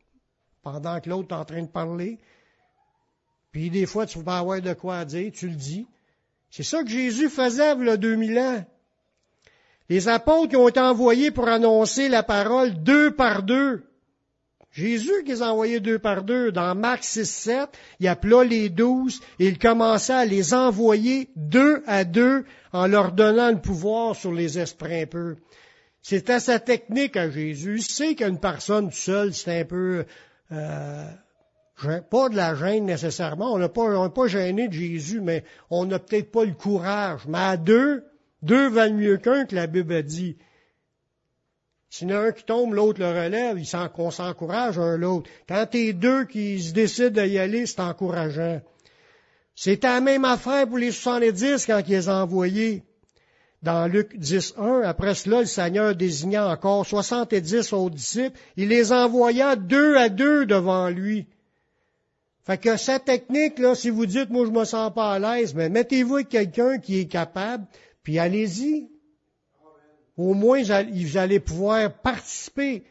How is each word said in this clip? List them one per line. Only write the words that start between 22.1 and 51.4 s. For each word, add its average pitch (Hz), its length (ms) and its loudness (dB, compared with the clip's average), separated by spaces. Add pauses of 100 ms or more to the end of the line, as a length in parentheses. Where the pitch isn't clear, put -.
en 180 140 0
leur 190 280 4
donnant 214 360 4
le 220 100 2
pouvoir 214 560 -2
sur 185 160 -6
les 170 280 -4
esprits 165 420 -6
impurs. 165 360 -8 (680)
C'était 233 360 0
sa 233 200 2
technique 240 580 -2
à 170 140 -2
Jésus. 156 460 -6
Il 226 40 -4
sait 302 320 -2
qu'une 202 260 -2
personne 202 520 -2
seule, 196 420 -2
c'est 170 280 -4
un 165 40 -4
peu... 180 400 -4 (460)
Euh, 151 580 -10 (720)
gê-, 156 260 -4
pas 254 220 2
de 214 60 -4
la 170 180 0
gêne 196 320 -2
nécessairement. 170 680 -4
On 202 40 0
n'a 175 120 0
pas, 233 120 -4
on 202 220 2
n'est 185 100 -2
pas 254 140 2
gêné 196 400 -2
de 190 60 -6
Jésus, 170 460 -6
mais 170 240 -2 (280)
on 175 140 -2
n'a 190 120 -4
peut-être 208 340 -4
pas 226 140 2
le 190 80 -4
courage. 196 720 -4
Mais 160 120 -4
à 190 180 0
deux, 233 480 4 (360)
deux 254 280 4
valent 220 260 2
mieux 208 220 2
qu'un, 254 280 2
que 202 100 -8
la 170 120 -2
Bible 170 260 -2
a 160 80 0
dit. 160 360 -8 (1500)
S'il 175 200 -10
y 196 40 -2
en 202 40 0
a - 100 0
un 220 40 0
qui 220 140 -12
tombe, 233 280 0
l'autre 214 280 2
le 175 60 -2
relève, 185 520 -2
il 151 60 -10
s'en-, 170 320 -6
on 170 140 -4
s'encourage 180 680 -6
un 170 160 0
l'autre. 175 340 -2 (200)
Quand 208 200 0
t'es 226 220 0
deux 247 320 2
qui 208 380 -6
se 165 100 -8
décident 220 500 2
d'y 196 160 0
aller, 208 280 -2
c'est - 160 -8
encourageant. 170 800 -4 (920)
C'était 202 320 0
la 247 120 2
même 269 240 4
affaire 262 440 2
pour 240 100 -4
les 240 140 0
soixante-dix 240 720 0